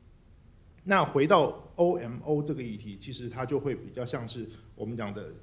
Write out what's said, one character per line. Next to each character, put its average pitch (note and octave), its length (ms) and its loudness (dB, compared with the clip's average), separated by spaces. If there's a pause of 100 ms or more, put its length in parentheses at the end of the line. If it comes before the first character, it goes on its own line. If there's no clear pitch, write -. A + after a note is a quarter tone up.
(840)
那 F#3 220 6
回 C#3+ 220 4
到 E3 480 4
O F3 220 4
M A#2+ 260 -6
O D3 180 0
这 D3 140 -2
个 C3 80 -6
议 A2 120 -6
题， G#2 220 -12
其 C3+ 160 -12
实 A#2+ 160 -10
它 B2 160 -6
就 C3 140 0
会 C3+ 160 -2
比 - 160 -12
较 B2+ 120 -8
像 A#2+ 240 -6
是 A2 220 -10 (240)
我 A#2 100 -12
们 A2+ 140 -6
讲 G#2 160 -6
的， F#2 180 -10 (120)